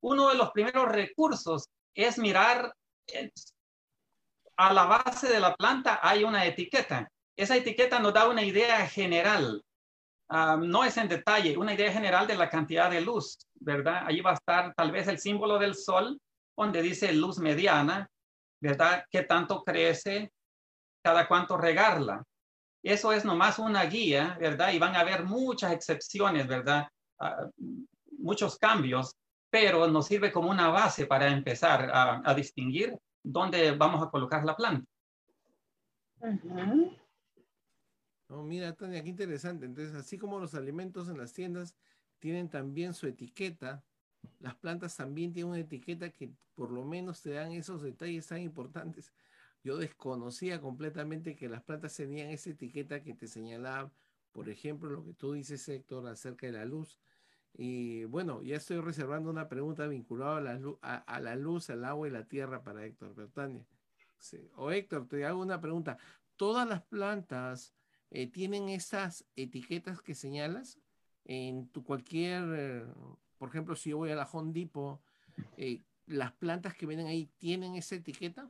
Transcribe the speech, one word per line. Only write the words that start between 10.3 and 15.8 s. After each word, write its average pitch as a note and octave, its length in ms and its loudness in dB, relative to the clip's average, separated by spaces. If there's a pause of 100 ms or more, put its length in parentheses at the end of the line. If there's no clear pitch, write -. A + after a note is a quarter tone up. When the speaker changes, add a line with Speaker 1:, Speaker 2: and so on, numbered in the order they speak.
Speaker 1:
no F3 260 4
es A#3 120 2
en A3 120 0
detalle, F3 480 2
una G3+ 180 0
idea G3+ 180 2
general G3 340 4
de G#3+ 100 0
la F3 120 4
cantidad D#3+ 420 2
de E3+ 100 2
luz, G#3 380 -4 (160)
¿verdad? D3 520 -2
Allí E3 140 0
va F#3 100 4
a F3 40 6
estar F3 400 2
tal E3 160 2
vez F#3 180 -2
el F3+ 100 0
símbolo G#3 400 2
del G3+ 160 2
sol, G#3+ 440 0 (380)